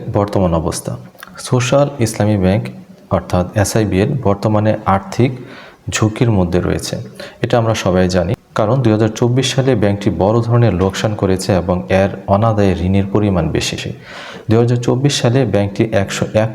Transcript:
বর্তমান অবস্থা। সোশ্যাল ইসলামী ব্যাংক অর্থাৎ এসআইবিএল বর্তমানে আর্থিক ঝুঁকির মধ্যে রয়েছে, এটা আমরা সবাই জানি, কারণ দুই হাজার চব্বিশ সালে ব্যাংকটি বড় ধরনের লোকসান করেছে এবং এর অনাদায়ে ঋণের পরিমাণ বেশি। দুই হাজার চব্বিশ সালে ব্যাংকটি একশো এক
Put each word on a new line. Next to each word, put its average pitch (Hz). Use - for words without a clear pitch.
বর্তমান 101
অবস্থা। 82
সোশ্যাল 139
ইসলামী 107
ব্যাংক 104
অর্থাৎ 90
এসআইবিএল 101
বর্তমানে 104
আর্থিক -
ঝুঁকির -
মধ্যে 90
রয়েছে, 87
এটা -
আমরা 113
সবাই 92
জানি, 90
কারণ 110
দুই 113
হাজার 110
চব্বিশ 123
সালে 131
ব্যাংকটি 101
বড় 107
ধরনের 117
লোকসান 98
করেছে 92
এবং 90
এর 95
অনাদায়ে 104
ঋণের 98
পরিমাণ 101
বেশি। -
দুই 110
হাজার 120
চব্বিশ 135
সালে 127
ব্যাংকটি 101
একশো -
এক 110